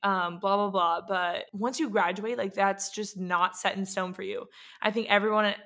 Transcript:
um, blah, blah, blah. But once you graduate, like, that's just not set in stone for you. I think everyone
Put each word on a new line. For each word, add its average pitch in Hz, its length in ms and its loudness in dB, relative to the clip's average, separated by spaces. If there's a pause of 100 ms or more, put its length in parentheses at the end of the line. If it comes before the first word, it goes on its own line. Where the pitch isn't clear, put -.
um, 180 360 0
blah, 196 180 2
blah, 202 140 2
blah. 170 380 2
But 180 440 0
once 233 280 -2
you 294 80 0
graduate, 202 480 0
like, 196 180 -4
that's 196 360 0
just 208 280 -8
not 180 380 0
set - 200 0
in 190 100 -4
stone 185 260 -4
for - 100 -12
you. - 240 -6 (360)
I 214 80 4
think 220 180 -2
everyone 208 460 4 (120)